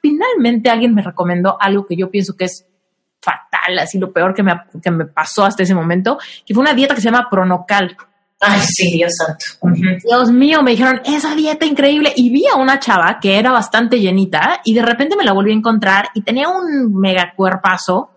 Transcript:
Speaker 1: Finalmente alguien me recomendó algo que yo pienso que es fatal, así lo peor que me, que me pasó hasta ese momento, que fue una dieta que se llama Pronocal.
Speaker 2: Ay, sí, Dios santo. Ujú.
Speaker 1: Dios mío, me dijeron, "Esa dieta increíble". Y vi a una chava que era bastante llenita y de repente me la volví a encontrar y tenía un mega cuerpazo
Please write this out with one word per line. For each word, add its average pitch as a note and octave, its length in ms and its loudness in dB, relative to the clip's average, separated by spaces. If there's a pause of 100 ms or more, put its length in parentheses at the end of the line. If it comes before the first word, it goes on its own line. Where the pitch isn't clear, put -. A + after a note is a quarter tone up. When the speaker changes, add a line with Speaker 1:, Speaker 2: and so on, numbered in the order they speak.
Speaker 1:
Finalmente D4 680 0
alguien A#3 240 2
me G#3 80 2
recomendó F3+ 580 -2
algo G3 260 0
que E3+ 120 -6
yo F#3 120 -4
pienso F#3+ 280 -4
que F#3 80 -4
es - 200 -12 (560)
fatal, F3+ 580 -4
así E3+ 200 -4
lo F#3 140 -6
peor F3+ 200 0
que G3+ 100 -2
me, F#3 100 2 (280)
que F3+ 100 -2
me E3 140 -2
pasó D#3+ 380 -4
hasta G3 200 0
ese F#3 120 2
momento, F3+ 420 0 (280)
que - 80 -6
fue A#3 80 2
una D4 120 2
dieta C#4 220 0
que A3+ 60 -4
se A3 100 2
llama A#3+ 180 0
Pronocal. F#3 680 0 (420)
Speaker 2:
Ay, G3+ 220 2
sí, F3 340 -2
Dios E3+ 220 0
santo. D#3+ 280 -6 (140)
Ujú. F3+ 420 0
Speaker 1:
Dios A#3+ 300 2
mío, C#4+ 320 4
me B3 80 4
dijeron, B3+ 320 2
"Esa D4+ 320 -2
dieta D#4 300 -2
increíble". D4 500 2
Y A#3+ 140 2
vi C#4+ 180 2
a A#4 80 2
una C4+ 240 2
chava F#3+ 420 0
que G3 160 2
era A#3+ 140 2
bastante A#3 480 0
llenita F#3+ 640 0
y A3+ 100 0
de A#3+ 100 2
repente C4+ 340 0
me F#4 80 0
la G3+ 80 2
volví G3 180 2
a G#3+ 40 2
encontrar G#3+ 580 0
y G#3+ 80 -4
tenía C4 260 -2
un D4+ 500 -2
mega F#3 380 0
cuerpazo F#3+ 800 -2